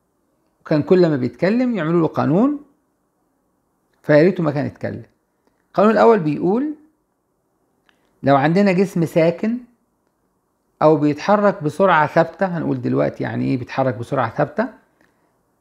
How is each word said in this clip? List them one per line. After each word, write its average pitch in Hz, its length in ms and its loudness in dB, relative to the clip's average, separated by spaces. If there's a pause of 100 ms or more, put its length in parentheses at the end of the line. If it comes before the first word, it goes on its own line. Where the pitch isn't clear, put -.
(600)
وكان 151 220 -2
كل 180 260 4
ما 151 80 0
بيتكلم 214 580 -2
يعملوا 170 260 -2
له 160 60 0
قانون، 196 540 0 (1400)
فيا 151 200 4
ريته 180 200 2
ما 151 80 -2
كان 135 160 -4
اتكلم. 110 360 -10 (680)
القانون 208 240 2
الأول 220 280 4
بيقول 170 540 -2 (1500)
لو 139 140 4
عندنا 170 360 2
جسم 180 320 0
ساكن 175 540 0 (1200)
أو 156 140 4
بيتحرك 190 680 0
بسرعة 156 440 0
ثابتة، 165 400 0
هنقول 139 340 -6
دلوقتي 131 440 -4
يعني 120 200 -6
إيه 135 140 -2
بيتحرك 127 360 -4
بسرعة 117 420 -6
ثابتة، 151 320 -4 (920)